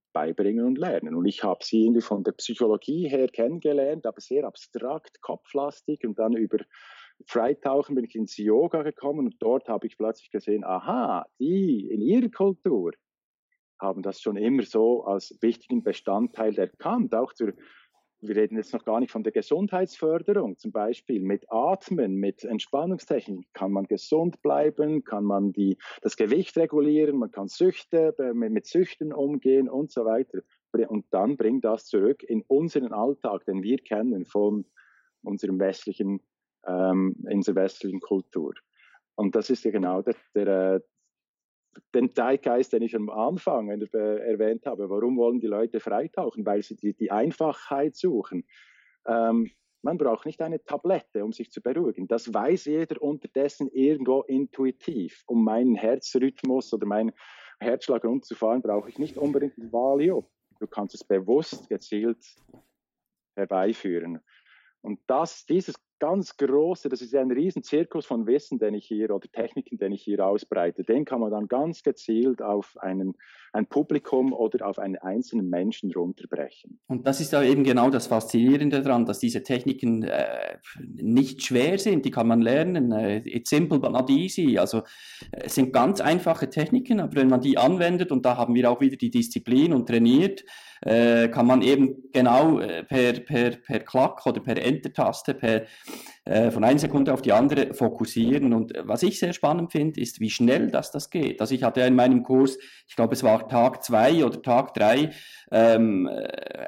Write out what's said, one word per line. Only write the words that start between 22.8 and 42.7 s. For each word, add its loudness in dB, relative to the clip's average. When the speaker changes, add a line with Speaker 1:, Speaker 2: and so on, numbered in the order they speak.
Speaker 1:
kann -6
man -2
gesund -2
bleiben, 0
kann -6
man 0
die, 0
das -4
Gewicht 0
regulieren, 2
man -4
kann -10
Süchte, 0
äh, -2
mit, -2
mit -2
Süchten -2
umgehen 2
und -6
so -2
weiter. -2
Und -4
dann 0
bringt 0
das -2
zurück 0
in -4
unseren 0
Alltag, -4
den -4
wir 0
kennen -4
von -2
unserem -6
westlichen, -4
ähm, 0
in -2
unserer 0
westlichen -4
Kultur. -6
Und -2
das -2
ist -2
ja 0
genau -2
der, -4
der, 0
äh, 0
den 0
Zeitgeist, 0